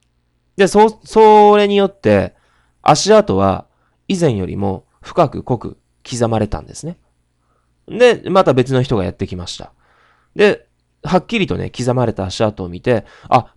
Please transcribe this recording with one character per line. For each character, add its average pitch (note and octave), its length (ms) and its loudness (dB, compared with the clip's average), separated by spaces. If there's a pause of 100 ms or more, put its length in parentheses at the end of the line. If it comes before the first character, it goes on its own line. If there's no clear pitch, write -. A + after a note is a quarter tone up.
(560)
で、 F#3+ 120 2
そ-、 G#3+ 360 2
そ G#3+ 540 6
れ G#3 100 2
に G3+ 80 -2
よ G3 100 2
っ F#3+ 140 -8
て、 G2+ 360 0 (460)
足 F3+ 320 2
跡 G#3 220 2
は F#2+ 300 -2 (420)
以 G3 100 -4
前 D3+ 180 0
よ F#2+ 100 -6
り E2 100 -10
も G2 300 -6 (160)
深 - 280 -2
く F2 140 -12
濃 B2 140 -4
く - 200 -14 (320)
刻 A#2 200 -2
ま A2 100 -2
れ G#2+ 80 -2
た E2 120 -8
ん - 60 -16
で - 80 -20
す - 120 -16
ね。 E3+ 120 -14 (880)
で、 A#3 420 0
ま F#3 140 2
た D#3 100 2
別 B2+ 200 -2
の B2+ 80 0
人 C3 140 -4
が F#2+ 80 -2
や F2+ 80 -6
っ - 20 -20
て - 140 -8
き G2 80 -14
ま F2 100 -14
し - 120 -16
た。 - 160 -20 (600)
で、 - 320 0 (360)
は E3+ 140 -2
っ F3 80 -2
き A3+ 140 -4
り F3 80 -2
と F#2 100 -6
ね、 F#2 180 -8
刻 B2 180 -4
ま B2 120 -2
れ A2 80 -2
た F#2+ 120 -8
足 F#2+ 180 -6
跡 G#2 200 -4
を F2 60 -10
見 E2+ 120 -14
て、 A#2 240 -2 (220)
あ、 A#2+ 300 -2